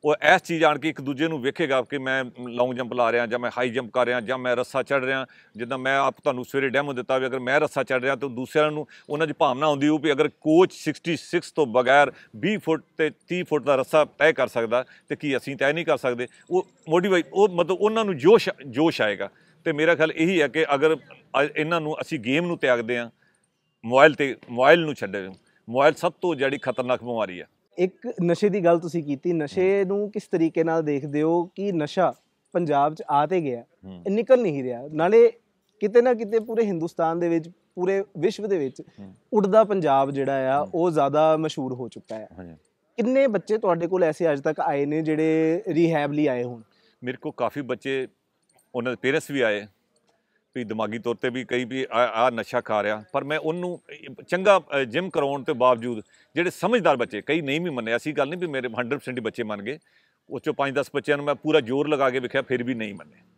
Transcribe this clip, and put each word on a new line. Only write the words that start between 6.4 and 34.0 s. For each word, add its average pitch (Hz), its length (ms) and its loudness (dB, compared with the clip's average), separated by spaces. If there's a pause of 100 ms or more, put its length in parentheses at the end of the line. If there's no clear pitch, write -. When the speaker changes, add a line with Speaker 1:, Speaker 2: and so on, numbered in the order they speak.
Speaker 1:
ਸਵੇਰੇ 135 240 -2
ਡੈਮੋ 139 240 -2
ਦਿੱਤਾ 127 260 -2
ਵੀ 131 80 -2
ਅਗਰ 123 120 -4
ਮੈਂ 131 220 0
ਰੱਸਾ 147 220 -2
ਚੜ੍ਹ 127 200 -2
ਰਿਹਾ 135 140 0
ਤਾਂ 135 120 -8
ਦੂਸਰਿਆਂ 131 420 0
ਨੂੰ 151 160 -8 (240)
ਉਹਨਾਂ 151 160 -2
'ਚ 147 60 -6
ਭਾਵਨਾ 139 340 0
ਆਉਂਦੀ 147 220 2
ਹੋਊ 156 100 2
ਵੀ 147 140 0
ਅਗਰ 147 160 2
ਕੋਚ 165 440 4
ਸਿਕਸਟੀ - 440 -6
ਸਿਕਸ - 360 -6
ਤੋਂ 151 140 0
ਬਗੈਰ 127 460 4 (240)
ਵੀਹ 185 220 -2
ਫੁੱਟ 160 240 -2 (160)
ਤੇ 156 120 0
ਤੀਹ 175 340 -6
ਫੁੱਟ 143 200 -2
ਦਾ 139 120 4
ਰੱਸਾ 147 280 2
ਤੈਅ 151 280 2
ਕਰ 127 160 0
ਸਕਦਾ 117 360 -2 (240)
ਤੇ 143 80 -6
ਕੀ 143 200 -4
ਅਸੀਂ 139 200 -6
ਤੈਅ 139 160 2
ਨਹੀਂ 165 120 -4
ਕਰ 151 120 2
ਸਕਦੇ? 123 300 -4 (240)
ਉਹ 180 160 0 (220)
ਮੋਟੀਵੇਟ, 175 440 2
ਉਹ 202 160 4
ਮਤਲਬ 175 320 0
ਉਹਨਾਂ 220 240 2
ਨੂੰ 190 120 -2
ਜੋਸ਼, 185 320 6 (180)
ਜੋਸ਼ 139 360 2
ਆਏਗਾ। 98 280 -2 (340)
ਤੇ 165 80 -2
ਮੇਰਾ 160 220 4
ਖਿਆਲ 156 180 2
ਇਹੀ 165 300 2
ਹੈ 143 60 2
ਕਿ 156 260 0
ਅਗਰ 151 220 4
ਅ-, - 600 -2
ਇਹਨਾਂ 160 240 -2
ਨੂੰ 151 200 -6
ਅਸੀਂ 131 180 -6
ਗੇਮ 135 280 0
ਨੂੰ 170 120 -4
ਤਿਆਗਦੇ 120 400 2
ਹਾਂ, 117 120 -8 (760)
ਮੋਬਾਈਲ 131 300 6
ਤੇ, 135 220 -4 (140)
ਮੋਬਾਈਲ 135 300 4
ਨੂੰ 151 140 -4
ਛੱਡੇ, 98 340 -6 (400)
ਮੋਬਾਈਲ 139 260 4
ਸਭ 175 180 -4
ਤੋਂ 175 220 -4
ਜਿਹੜੀ 135 240 -2
ਖਤਰਨਾਕ 123 460 -4
ਬਿਮਾਰੀ 104 360 -6
ਹੈ। 76 60 -16 (320)
Speaker 2:
ਇੱਕ 190 340 -4 (100)
ਨਸ਼ੇ 175 260 0
ਦੀ 190 160 -2
ਗੱਲ 170 140 6
ਤੁਸੀਂ 165 240 -6
ਕੀਤੀ, 143 300 -4
ਨਸ਼ੇ 180 460 0
Speaker 1:
ਹੂੰ। 196 80 0
Speaker 2:
ਨੂੰ 202 240 -4
ਕਿਸ 208 120 -8
ਤਰੀਕੇ 165 420 0
ਨਾਲ 160 200 0
ਦੇਖਦੇ 147 380 -2
ਹੋ 170 220 0
ਕਿ 196 280 -6
ਨਸ਼ਾ 151 420 0 (380)
ਪੰਜਾਬ 151 420 0
'ਚ - 160 -16
ਆ 147 160 4
ਤੇ 180 140 0
ਗਿਆ, 123 240 -6 (200)
Speaker 1:
ਹੂੰ। - 220 -16